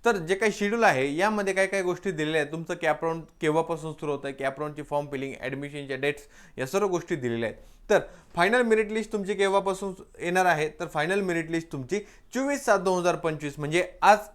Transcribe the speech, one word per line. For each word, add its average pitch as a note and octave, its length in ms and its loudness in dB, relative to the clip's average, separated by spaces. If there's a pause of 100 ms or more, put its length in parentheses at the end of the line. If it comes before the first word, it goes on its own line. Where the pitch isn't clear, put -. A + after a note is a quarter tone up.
तर A3+ 140 4
जे E3 160 0
काही G3+ 180 2
शेड्यूल G#3 320 0
आहे, C#3+ 320 4
यामध्ये G3 380 0
काय F#3+ 120 2
काय G3 160 -2
गोष्टी F3+ 280 -2
दिलेल्या D#3 300 0
आहेत, C#3+ 120 -2
तुमचं E3 220 -6
कॅप E3 300 0
राऊंड E3 180 -4 (180)
केव्हापासून D#3+ 520 0
सुरू D3 200 -6
होतं, C#3 260 -6
कॅप C#3 220 -4
राऊंडची D3+ 220 -8
फॉर्म D3 280 -4
फिलिंग, C3+ 300 -6
ॲडमिशनच्या C#3 560 -8
डेट्स, C#3+ 260 -2 (360)
या C3 80 -2
सर्व G3+ 220 0
गोष्टी E3+ 280 -2
दिलेल्या A#2 320 -2
आहेत. - 120 -10 (300)
तर G3 100 6 (340)
फायनल G#3+ 280 4
मेरिट A3 300 4
लिस्ट A3 200 -4
तुमची G3+ 220 -4
केव्हापासून G3 580 0 (280)
येणार F3+ 260 2
आहे, D#3 220 2 (120)
तर F3 80 -4
फायनल E3+ 320 0
मेरिट E3 300 -2
लिस्ट E3 220 -2
तुमची C#3+ 260 -4 (360)
चोवीस C4+ 300 -2
सात G3+ 140 4
दोन F#3 200 2
हजार F3 180 2
पंचवीस, D3+ 420 -4
म्हणजे D#3 260 0 (180)
आज G#3 160 8 (160)